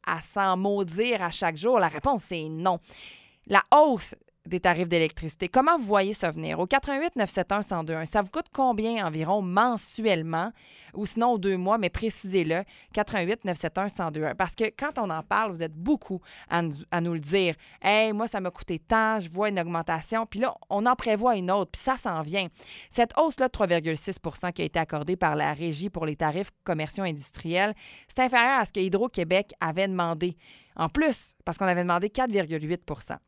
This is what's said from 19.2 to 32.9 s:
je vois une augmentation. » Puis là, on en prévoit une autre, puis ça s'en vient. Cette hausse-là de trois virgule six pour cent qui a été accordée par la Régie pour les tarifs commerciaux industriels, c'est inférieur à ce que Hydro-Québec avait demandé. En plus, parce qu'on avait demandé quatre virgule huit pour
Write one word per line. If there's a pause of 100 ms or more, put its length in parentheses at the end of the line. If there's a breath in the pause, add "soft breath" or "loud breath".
je
vois
une
augmentation. »
Puis
là, (160)
on
en
prévoit
une
autre,
puis
ça
s'en
vient. (420 loud breath)
Cette
hausse-là
de
trois
virgule
six
pour
cent
qui
a
été
accordée
par
la
Régie
pour
les
tarifs (140)
commerciaux
industriels, (360 loud breath)
c'est
inférieur
à
ce
que
Hydro-Québec
avait
demandé. (400 loud breath)
En
plus, (120)
parce
qu'on
avait
demandé
quatre
virgule
huit
pour